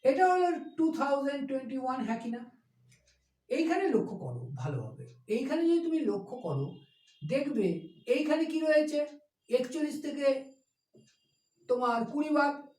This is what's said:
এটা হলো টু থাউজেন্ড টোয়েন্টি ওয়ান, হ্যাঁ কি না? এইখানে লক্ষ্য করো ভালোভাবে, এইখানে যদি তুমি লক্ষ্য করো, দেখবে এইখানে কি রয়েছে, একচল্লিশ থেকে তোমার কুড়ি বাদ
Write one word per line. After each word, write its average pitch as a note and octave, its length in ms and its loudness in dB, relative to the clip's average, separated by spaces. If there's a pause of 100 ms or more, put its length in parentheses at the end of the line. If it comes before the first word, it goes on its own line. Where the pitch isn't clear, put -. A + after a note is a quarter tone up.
এটা F#4 220 6
হলো F4+ 160 4 (300)
টু D#4+ 80 4 (140)
থাউজেন্ড C#4 500 0
টোয়েন্টি C4 340 -4
ওয়ান, B3+ 240 -2
হ্যাঁ A3+ 160 -2
কি A#3 120 -6
না? A#3+ 60 -10 (1160)
এইখানে E4 260 2 (120)
লক্ষ্য F#3 280 0
করো B2 180 -6 (200)
ভালোভাবে, B2 440 -6 (300)
এইখানে C4+ 340 0
যদি E4+ 180 4
তুমি D#4+ 120 0 (120)
লক্ষ্য - 240 -6 (100)
করো, C#3 220 -2 (680)
দেখবে C#4 340 0 (480)
এইখানে D4+ 360 2
কি D#4+ 140 -2
রয়েছে, D4+ 340 4 (580)
একচল্লিশ C#4+ 380 -2 (100)
থেকে C#4 220 0 (1400)
তোমার B3 300 2 (120)
কুড়ি D4+ 260 -2
বাদ C#4+ 160 4 (260)